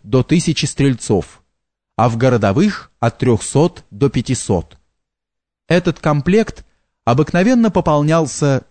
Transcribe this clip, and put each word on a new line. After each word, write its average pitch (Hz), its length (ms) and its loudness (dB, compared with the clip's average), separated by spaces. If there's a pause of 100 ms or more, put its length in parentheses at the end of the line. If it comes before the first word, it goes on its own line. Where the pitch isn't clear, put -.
до 120 200 0
тысячи 175 420 0
стрельцов, 123 800 -2 (540)
а 117 100 2
в 117 80 -2
городовых 113 840 0
от 117 180 -2
трёхсот 135 720 0
до 113 180 -2
пятисот. 113 680 -4 (920)
Этот 170 320 0
комплект 170 680 -2 (380)
обыкновенно 185 640 2
пополнялся 151 1000 0